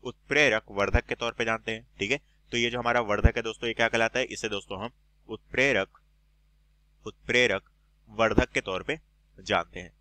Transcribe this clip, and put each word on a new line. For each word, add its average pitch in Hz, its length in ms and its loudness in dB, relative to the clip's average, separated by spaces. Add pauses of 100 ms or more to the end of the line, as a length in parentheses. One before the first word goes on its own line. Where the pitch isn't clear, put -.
उत्प्रेरक 127 640 2
वर्धक 101 360 0
के 120 80 -4
तौर 117 180 -4
पे 117 120 -4
जानते 113 280 -2
हैं, 113 140 -10 (120)
ठीक 101 120 -4
है? 143 100 -2 (320)
तो 120 40 -2
ये 120 140 2
जो 120 80 -6
हमारा 120 240 2
वर्धक 104 340 2
है 117 60 -4
दोस्तों, 113 260 -6
ये 113 60 -4
क्या 117 140 2
कहलाता 113 300 0
है? 127 80 0
इसे 107 220 -6
दोस्तों 98 300 -6
हम 110 120 -8 (380)
उत्प्रेरक, 104 600 0 (1200)
उत्प्रेरक 117 560 0 (480)
वर्धक 110 400 2
के 135 100 -4
तौर - 220 -6
पे 156 180 -6 (380)
जानते 95 420 -2
हैं 90 200 -16